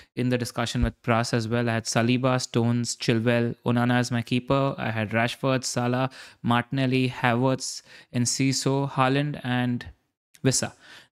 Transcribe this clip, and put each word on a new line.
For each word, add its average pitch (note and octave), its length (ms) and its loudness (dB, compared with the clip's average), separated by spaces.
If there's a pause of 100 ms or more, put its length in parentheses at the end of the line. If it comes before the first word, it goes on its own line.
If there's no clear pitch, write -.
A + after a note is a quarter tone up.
(160)
in B2+ 140 0
the B2 80 2
discussion A#2+ 460 -2
with - 180 -2
Pras A#2 320 2
as A2+ 140 0
well. A#2+ 220 0
I A2+ 40 0
had A2+ 120 -4
Saliba, B2+ 540 2
Stones, A#2+ 580 0
Chilwell, A#2+ 580 2 (100)
Onana A#2+ 280 2
as B2 180 2
my A#2+ 100 0
keeper. C3+ 560 0
I A#2+ 140 -4
had A2 180 -2
Rashford, B2 540 0
Salah, B2 480 -2 (320)
Martinelli, B2+ 640 0
Havertz, C3 720 0 (320)
Enciso, C3+ 800 0
Haaland, C#3 520 0
and B2 440 -2 (560)
Wissa. B2+ 300 0 (380)